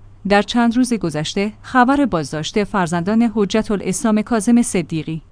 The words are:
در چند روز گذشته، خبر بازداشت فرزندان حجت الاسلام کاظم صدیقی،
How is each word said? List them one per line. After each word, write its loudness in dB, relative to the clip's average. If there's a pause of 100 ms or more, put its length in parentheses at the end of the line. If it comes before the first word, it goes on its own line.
(280)
در 4
چند 0
روز 2
گذشته، -4 (100)
خبر 2
بازداشت -2
فرزندان 0
حجت 0
الاسلام 0
کاظم 2
صدیقی، -4